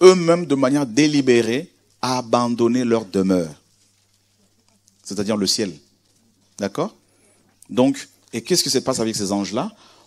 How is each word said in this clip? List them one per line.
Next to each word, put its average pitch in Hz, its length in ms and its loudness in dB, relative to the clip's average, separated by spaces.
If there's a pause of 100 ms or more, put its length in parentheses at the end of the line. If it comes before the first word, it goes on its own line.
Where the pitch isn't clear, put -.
eux-mêmes, 175 460 6
de 139 80 0
manière 135 320 0
délibérée, 127 840 0 (300)
abandonné 120 840 0
leur 117 220 0
demeure, 92 560 -2 (1400)
c'est-à-dire 104 340 -6
le 98 80 -2
ciel. 95 260 -2 (840)
D'accord ? 190 380 -6 (760)
Donc, 131 400 0 (240)
et 113 80 -8
qu'est-ce - 220 -2
qui 139 80 -6
se 131 80 -2
passe 120 200 -4
avec 110 160 -4
ces 98 160 -6
anges-là ? 101 400 -4 (360)